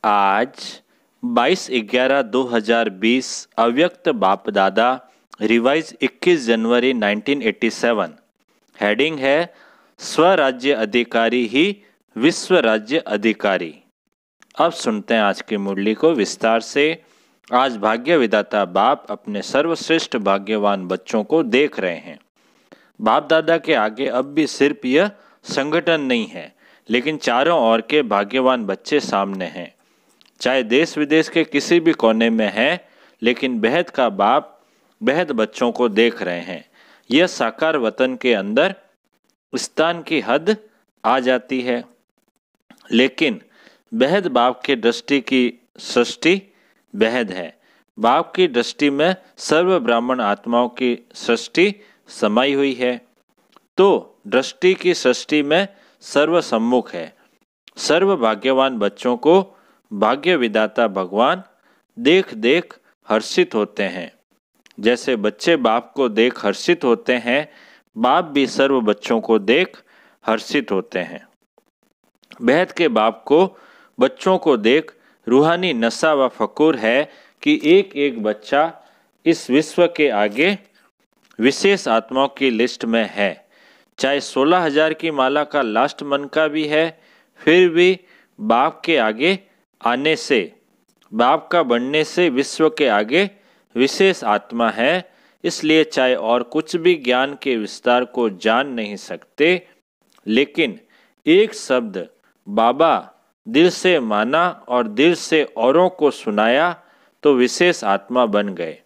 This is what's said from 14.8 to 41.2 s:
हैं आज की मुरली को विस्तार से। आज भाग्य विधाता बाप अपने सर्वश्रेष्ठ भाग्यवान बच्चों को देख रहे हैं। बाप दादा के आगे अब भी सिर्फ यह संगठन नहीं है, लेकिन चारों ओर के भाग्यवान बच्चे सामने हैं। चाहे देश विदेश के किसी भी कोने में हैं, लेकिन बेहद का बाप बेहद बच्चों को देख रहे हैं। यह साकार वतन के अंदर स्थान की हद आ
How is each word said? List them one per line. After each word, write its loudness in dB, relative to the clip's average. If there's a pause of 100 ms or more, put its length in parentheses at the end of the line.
हैं 2
आज -2
की -6
मुरली -2
को 2
विस्तार 0
से। -2 (460)
आज 0
भाग्य 0
विधाता 0
बाप 0
अपने -10
सर्वश्रेष्ठ -2
भाग्यवान -2
बच्चों -4
को 0
देख 0
रहे -4
हैं। -18 (840)
बाप 0
दादा 2
के -2
आगे -2
अब -4
भी 0
सिर्फ -2
यह 2 (340)
संगठन -2
नहीं -2
है, -18 (360)
लेकिन -2
चारों 0
ओर 2
के -2
भाग्यवान 0
बच्चे -4
सामने -4
हैं। -16 (680)
चाहे 0
देश 0
विदेश 2
के 0
किसी 0
भी 2
कोने 2
में 0
हैं, -2 (420)
लेकिन -2
बेहद 0
का 0
बाप 0 (500)
बेहद 0
बच्चों -2
को 0
देख 0
रहे -6
हैं। -14 (460)
यह 4
साकार -4
वतन -2
के 0
अंदर 0 (800)
स्थान -4
की -4
हद -2 (480)
आ 2